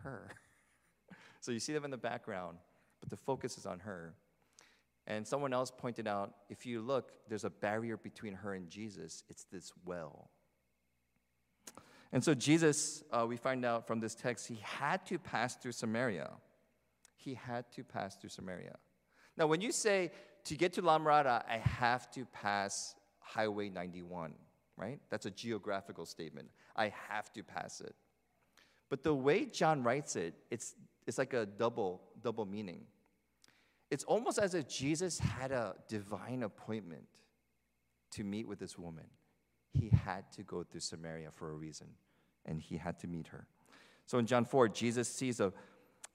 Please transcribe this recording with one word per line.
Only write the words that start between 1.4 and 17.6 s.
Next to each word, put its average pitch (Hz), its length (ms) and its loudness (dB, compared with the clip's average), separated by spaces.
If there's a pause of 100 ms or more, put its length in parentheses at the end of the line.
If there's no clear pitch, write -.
So - 120 -4
you 113 80 -2
see 151 120 -4
them 147 120 0
in 139 80 -4
the 131 40 -4
background, 101 640 -4 (420)
but - 100 -10
the 104 60 -8
focus 127 420 -2
is - 80 -10
on 92 140 -4
her. 87 340 -10 (920)
And 107 200 -4
someone 139 280 0
else 127 160 2
pointed 117 360 -6
out, 101 280 -2 (160)
"If - 160 -14
you 117 160 -4
look, 123 300 0 (160)
there's 107 160 -4
a 98 60 -2
barrier 110 460 0
between 104 380 -10
her 98 180 -6
and 92 160 -6
Jesus. 92 640 -12
It's - 140 -18
this - 280 -14 (140)
well." 82 420 -8 (1800)
And 127 100 4
so 156 120 6
Jesus, 147 760 4
uh, 117 160 2
we 120 120 -4
find 131 260 0
out 117 220 2
from 113 140 0
this 110 140 -2
text, - 340 -4
he 117 140 -8
had 151 440 -2
to 180 120 -2
pass 123 380 0
through 123 160 -6
Samaria. 110 580 0 (840)
He 135 180 -10
had 123 380 -6